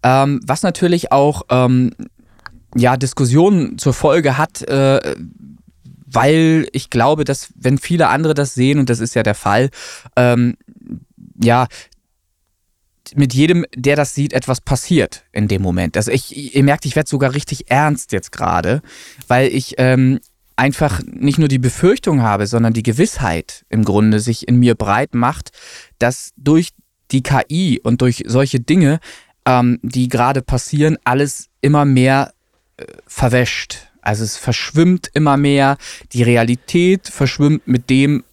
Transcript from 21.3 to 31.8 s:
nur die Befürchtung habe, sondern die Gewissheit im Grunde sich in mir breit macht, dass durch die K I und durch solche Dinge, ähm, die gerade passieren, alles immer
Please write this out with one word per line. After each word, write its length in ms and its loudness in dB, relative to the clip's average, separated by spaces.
nur 80 4
die 140 0
Befürchtung 640 0
habe, 260 0
sondern 240 0
die 100 -2
Gewissheit 840 -4
im 160 0
Grunde 340 2
sich 300 -4
in 80 2
mir 180 4
breit 400 -2
macht, 360 -4
dass 360 -4
durch 340 0
die 100 0
K 260 0
I 320 -2
und 220 -2
durch 240 0
solche 320 0
Dinge, 400 2
ähm, 360 2
die 260 -2
gerade 340 0
passieren, 640 -2
alles 420 -2
immer 240 2